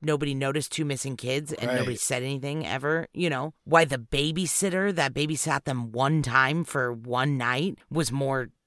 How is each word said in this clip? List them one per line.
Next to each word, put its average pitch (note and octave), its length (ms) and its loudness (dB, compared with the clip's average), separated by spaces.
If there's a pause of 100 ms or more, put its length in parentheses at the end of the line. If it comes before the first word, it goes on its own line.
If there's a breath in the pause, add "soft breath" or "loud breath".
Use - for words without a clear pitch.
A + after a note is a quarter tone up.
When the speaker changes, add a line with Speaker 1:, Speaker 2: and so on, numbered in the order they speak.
Speaker 1:
nobody D3+ 320 0
noticed C3+ 380 -2
two D#3 140 -2
missing C3+ 300 -4
kids C#3 380 -4
and A#2+ 160 -4
Speaker 2:
Right. B2+ 80 2
Speaker 1:
nobody B2+ 200 0
said B2 260 -2
anything C#3 420 -4
ever, C#3+ 480 -2
you F3 160 0
know? C#3+ 240 -4 (100)
Why E3 220 8
the C3 140 -2
babysitter F3 960 0
that C#3 180 2
babysat D3 520 0
them A#2+ 260 -2
one C#3 320 2
time C3 400 2
for B2+ 280 -2
one B2 460 0
night B2+ 400 0 (140)
was D3 200 0
more C3+ 380 -2 (180)